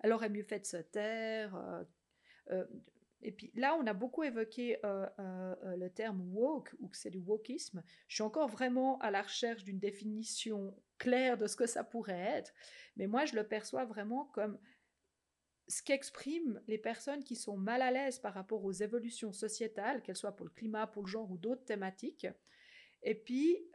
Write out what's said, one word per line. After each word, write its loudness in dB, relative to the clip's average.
elle 8
aurait 4
mieux 0
fait -2
de -8
se -4
taire. » -2
Euh, -6
euh, 2
et -2
puis -14
là, 4
on 2
a 2
beaucoup 0
évoqué, 0
euh, 0
euh, -4
euh, -2
le -2
terme -2
woke, 2
ou -8
que -12
c'est -8
du -6
wokisme. -2
Je -8
suis 2
encore 4
vraiment 4
à 2
la 2
recherche -2
d'une -4
définition -2
claire 6
de 4
ce -2
que 4
ça 0
pourrait 0
être. -6
Mais 0
moi, 4
je -2
le 4
perçois 0
vraiment -2
comme -2
ce -4
qu'expriment 0
les 0
personnes -4
qui -6
sont -4
mal 2
à 4
l'aise 2
par -4
rapport -2
aux 2
évolutions -2
sociétales, -2
qu'elles -8
soient -4
pour -12
le -14
climat, -2
pour -8
le -6
genre -4
ou -4
d'autres -2
thématiques. -4
Et 2
puis, 4